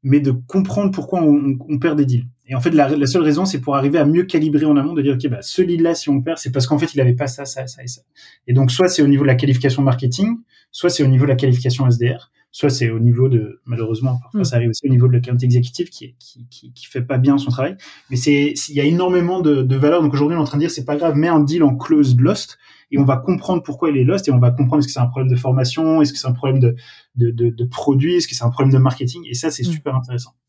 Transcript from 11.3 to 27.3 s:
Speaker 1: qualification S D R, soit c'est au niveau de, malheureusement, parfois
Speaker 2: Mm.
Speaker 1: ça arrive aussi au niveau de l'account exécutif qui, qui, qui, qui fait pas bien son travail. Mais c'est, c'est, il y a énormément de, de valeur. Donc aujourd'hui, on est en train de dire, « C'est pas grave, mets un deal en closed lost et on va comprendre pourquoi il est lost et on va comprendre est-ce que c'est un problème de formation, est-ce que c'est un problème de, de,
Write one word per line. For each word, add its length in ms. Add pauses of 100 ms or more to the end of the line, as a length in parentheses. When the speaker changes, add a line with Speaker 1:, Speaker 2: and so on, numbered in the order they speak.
Speaker 1:
qualification 520
S 100
D 140
R, 200 (200)
soit 180
c'est 220
au 80
niveau 300
de, 360
malheureusement, 560
parfois 200
Speaker 2:
Mm. 20
Speaker 1:
ça 140
arrive 120
aussi 160
au 60
niveau 160
de 60
l'account 240
exécutif 520
qui, 300
qui, 320
qui, 200
qui 140
fait 160
pas 160
bien 220
son 100
travail. 280 (340)
Mais 40
c'est, 400
c'est, 180
il 20
y 60
a 40
énormément 560
de, 220
de 120
valeur. 280
Donc 100
aujourd'hui, 240
on 20
est 40
en 20
train 120
de 60
dire, « 80
C'est 140
pas 120
grave, 180
mets 120
un 120
deal 240
en 120
closed 440
lost 400 (320)
et 80
on 60
va 120
comprendre 460
pourquoi 260
il 80
est 60
lost 240
et 40
on 60
va 140
comprendre 320
est-ce 40
que 60
c'est 60
un 80
problème 240
de 40
formation, 680
est-ce 100
que 60
c'est 80
un 60
problème 260
de, 160 (400)
de, 160